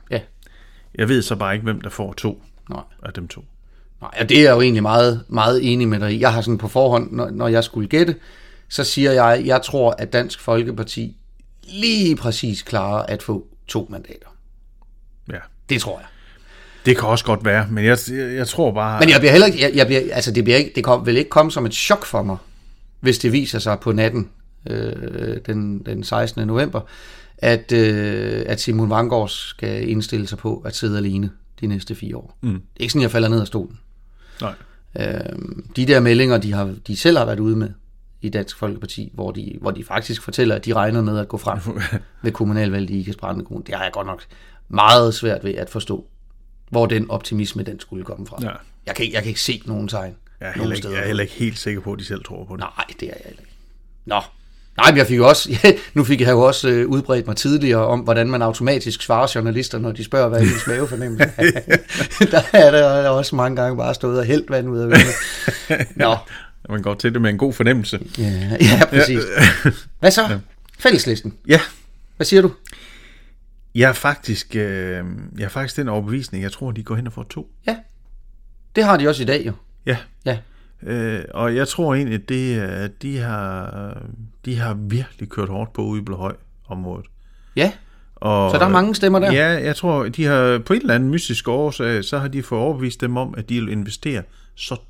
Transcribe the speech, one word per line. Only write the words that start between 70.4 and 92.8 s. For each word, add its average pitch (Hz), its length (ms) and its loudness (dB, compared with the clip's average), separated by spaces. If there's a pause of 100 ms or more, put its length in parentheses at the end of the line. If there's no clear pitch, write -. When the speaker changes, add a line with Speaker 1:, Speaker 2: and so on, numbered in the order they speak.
Speaker 1:
Fælleslisten. 120 560 2 (140)
Speaker 2:
Ja. 160 120 8 (560)
Speaker 1:
Hvad 160 80 0
siger 190 180 8
du? 185 80 4 (1200)
Speaker 2:
Jeg 120 140 6
er 127 40 4
faktisk, - 640 -4
øh, 95 480 -4 (340)
jeg 107 60 -6
er 98 40 -6
faktisk 135 280 -8
den 143 120 -4
overbevisning, 107 560 -4
jeg 98 80 -6
tror, 131 180 -10
de 110 120 -8
går 110 120 -8
hen 117 120 -4
og 113 60 -12
får 117 100 -14
to. - 280 -14 (160)
Speaker 1:
Ja. 226 100 -4 (1000)
Det 220 80 2
har 202 120 6
de 143 120 2
også 143 140 0
i 117 40 -4
dag, 139 200 -2
jo. 110 60 -6 (340)
Speaker 2:
Ja. 127 100 0 (280)
Speaker 1:
Ja. 123 140 -4 (440)
Speaker 2:
Øh, 113 420 -4 (100)
og 117 220 -2
jeg 135 120 0
tror 156 260 0
egentlig, 117 340 -4
det, 127 320 -2
at 98 420 -8
de 139 160 -8
har, 101 840 -8 (420)
de 123 120 -6
har 117 180 -4
virkelig 104 540 -6
kørt 101 200 -6
hårdt 101 240 -8
på 107 100 -6
ude 107 180 -4
i 104 40 -10
Blåhøj-området. 92 1040 -12 (500)
Speaker 1:
Ja. 170 160 0 (440)
Speaker 2:
Og 101 340 0
Speaker 1:
Så 95 80 2
der 175 60 4
er 185 40 2
mange 196 260 4
stemmer 190 240 4
der? 190 140 2
Speaker 2:
Ja, 151 160 2
jeg 147 280 -2
tror, 151 320 -2
de 151 160 -4
har 127 340 2
på 113 140 -2
et 226 80 2
eller 277 140 2
andet 131 160 2
mystisk 139 380 -4
årsag, 120 560 -2
så 143 140 -4
har 139 100 -4
de 135 140 -6
fået 117 200 -4
overbevist 131 380 -4